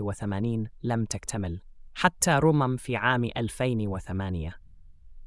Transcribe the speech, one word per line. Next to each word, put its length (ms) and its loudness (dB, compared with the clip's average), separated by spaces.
وثمانين 680 -2
لم 220 2
تكتمل، 560 -6
حتى 360 2
رمم 460 6
في 200 -4
عام 280 2
ألفين 520 0
وثمانية. 680 -4